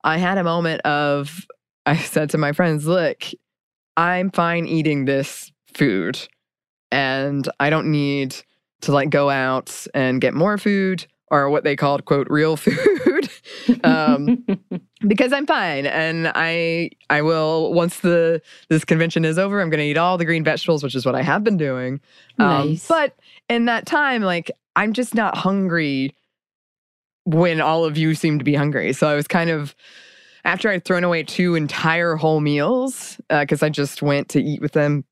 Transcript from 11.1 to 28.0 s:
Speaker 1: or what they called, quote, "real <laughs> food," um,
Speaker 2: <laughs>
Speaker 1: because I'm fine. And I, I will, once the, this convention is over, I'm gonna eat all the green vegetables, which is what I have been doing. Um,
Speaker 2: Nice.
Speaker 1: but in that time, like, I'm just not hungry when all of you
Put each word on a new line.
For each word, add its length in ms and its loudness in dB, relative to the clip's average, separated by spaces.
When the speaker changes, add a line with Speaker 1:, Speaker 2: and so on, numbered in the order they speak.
Speaker 1:
or 200 2
what 160 0
they 100 0
called, 300 -2
quote, 240 0
"real 280 2
<laughs> 80 -10
food," 640 4
um, 640 4
Speaker 2:
<laughs> 320 -6
Speaker 1:
because 260 4
I'm 120 -2
fine. 400 0
And 480 -2
I, 560 0
I 120 2
will, 520 2
once 260 0
the, 420 2
this 160 2
convention 400 0
is 120 0
over, 240 0
I'm 80 -2
gonna 140 0
eat 140 0
all 200 2
the 80 -2
green 200 0
vegetables, 380 0
which 120 -6
is 100 -4
what 100 0
I 60 -2
have 220 0
been 140 2
doing. 420 -4
Um, 300 4
Speaker 2:
Nice. 180 -4
Speaker 1:
but 260 0
in 160 2
that 200 -2
time, 360 0
like, 280 -2
I'm 160 0
just 220 -4
not 220 0
hungry 800 -2
when 360 2
all 240 2
of 120 -2
you 180 2